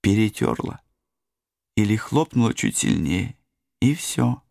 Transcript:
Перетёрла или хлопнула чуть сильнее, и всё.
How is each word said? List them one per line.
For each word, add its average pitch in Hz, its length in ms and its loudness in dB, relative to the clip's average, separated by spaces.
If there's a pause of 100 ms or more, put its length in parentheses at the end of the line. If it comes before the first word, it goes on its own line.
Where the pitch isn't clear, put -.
Перетёрла - 800 0 (920)
или 107 200 2
хлопнула 123 560 0
чуть - 240 -2
сильнее, - 640 -2 (420)
и 135 140 4
всё. 123 560 -2